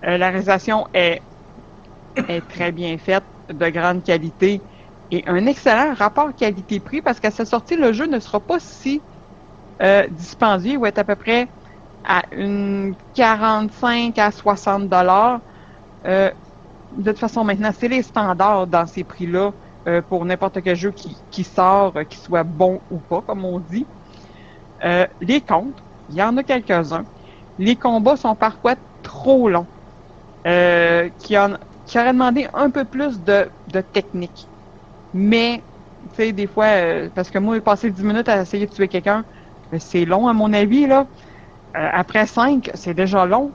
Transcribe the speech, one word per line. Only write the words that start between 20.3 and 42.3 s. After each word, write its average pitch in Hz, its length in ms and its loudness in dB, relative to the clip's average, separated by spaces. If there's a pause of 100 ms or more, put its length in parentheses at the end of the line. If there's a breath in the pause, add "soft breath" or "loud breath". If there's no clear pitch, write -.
quel 180 140 0
jeu 190 160 -4
qui, - 240 -16 (160)
qui 190 100 -6
sort, 190 540 2
euh, 151 80 -4
qui - 140 -20
soit 165 260 -2
bon 180 340 0 (140)
ou 180 60 -8
pas, 170 280 -6
comme 196 180 -8
on 180 140 -4
dit. 180 260 -6 (1000 loud breath)
Euh, 175 220 2 (160)
les 240 180 0
contres, 220 420 -4 (280)
il 147 60 -10
y 180 60 0
en 233 140 0
a 277 60 -2
quelques-uns. 185 640 -2 (520 loud breath)
Les 208 160 2
combats 233 420 2
sont 220 180 -2
parfois 220 400 0 (280)
trop 254 460 2
longs, 175 180 2 (800)
euh, 170 600 4 (120)
qui 208 180 0
en, 202 140 4 (340)
qui - 120 -2
auraient 240 140 4
demandé 254 400 2
un 285 160 0
peu 269 160 -2
plus 262 380 -6
de, 202 260 4 (240)
de 190 80 -2
technique. - 680 -6 (680)
Mais, 226 480 2 (480)
tu - 60 -18
sais, 220 160 0
des 202 140 -4
fois, 214 200 2
euh, 170 480 2
parce 185 160 -4
que 202 80 -2
moi, 220 220 0
passer 220 300 0
dix 185 120 -8
minutes 214 260 0
à 202 140 2
essayer 202 240 -4
de 202 60 -10
tuer 196 160 -2
quelqu'un, 202 360 -2 (480 loud breath)
euh, 165 60 -4
c'est 175 260 -2
long, 196 240 2
à 233 60 4
mon 214 180 2
avis, 214 340 4
là. 269 200 4 (680 loud breath)
Euh, 156 160 -2
après 214 340 0
cinq, 254 480 0